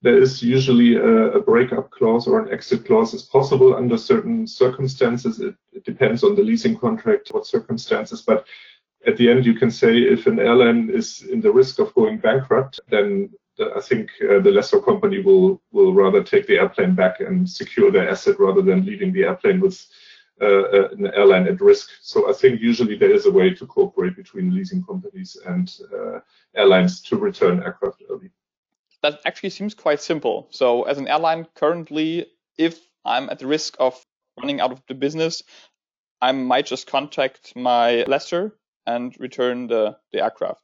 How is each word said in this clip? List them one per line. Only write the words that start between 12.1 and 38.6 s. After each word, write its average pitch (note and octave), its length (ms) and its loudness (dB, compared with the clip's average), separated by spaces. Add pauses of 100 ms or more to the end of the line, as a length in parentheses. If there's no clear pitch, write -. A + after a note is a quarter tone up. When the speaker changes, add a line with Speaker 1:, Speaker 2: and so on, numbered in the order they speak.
Speaker 1:
bankrupt, C3 600 -2 (100)
then G2+ 420 -2 (260)
the, A2 180 -6
I G#2 60 -8
think, A2 300 -6 (100)
uh, G2+ 160 2
the G2 140 4
lessor - 280 2
company - 400 -2
will, F#3+ 520 4
will F#2+ 240 2
rather G2 280 4
take G2 220 0
the F#2+ 140 2
airplane F#2+ 340 0
back F#2 260 0
and F#2 300 -4
secure G#2+ 400 0
their G#2 180 2
asset - 320 -2
rather G3 220 4
than F#3 240 2
leaving G3 260 -6
the F#3+ 120 0
airplane F#3 360 0
with, F#3+ 240 -2 (560)
uh, G2+ 60 -2
uh, G2 460 4
an G2+ 240 -6
airline G2 320 4
at - 120 -4
risk. G3+ 300 4 (140)
So G2+ 260 -2
I G2+ 40 2
think A2+ 280 2
usually A2+ 360 0
there G2+ 160 4
is G2+ 120 2
a G2 60 4
way F#2 240 4
to - 100 -18
cooperate F#2 500 -2
between F#3 380 -6
leasing F#3 300 -6
companies F#3+ 600 -14
and, F3+ 320 -6 (160)
uh, - 280 -10 (360)
airlines F#2+ 460 4
to - 140 -6
return G2 480 -2
aircraft - 480 -10
early. - 180 -16 (760)
Speaker 2:
That D3 220 -4
actually F#3+ 260 -8
seems G#3 240 -12
quite D3 260 -2
simple. C#3 480 -6
So A#2+ 340 0
as C#3+ 140 -4
an C3+ 100 -10
airline E3 460 -2
currently, D#3+ 720 -4 (320)
if E3 220 -2 (260)
I'm B2 240 -4
at - 80 -12
the - 80 -16
risk D3+ 340 -6
of B2+ 240 -2 (360)
running C#3+ 200 -8
out B2+ 120 -2
of C3 160 -18
the - 80 -14
business, D#3 480 -6 (760)
I B2+ 120 0
might C3 340 -2
just - 220 -12
contact C#3 680 -8
my A#2+ 500 0
lessor F3 520 -6 (300)